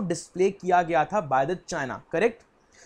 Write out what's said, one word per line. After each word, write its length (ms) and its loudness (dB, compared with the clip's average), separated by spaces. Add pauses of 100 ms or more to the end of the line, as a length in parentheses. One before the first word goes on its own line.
(140)
डिस्प्ले 380 0
किया 320 2
गया 220 0
था 240 -2
by 160 2
the 120 -2 (160)
China, 260 -6 (120)
करेक्ट? 320 0 (420)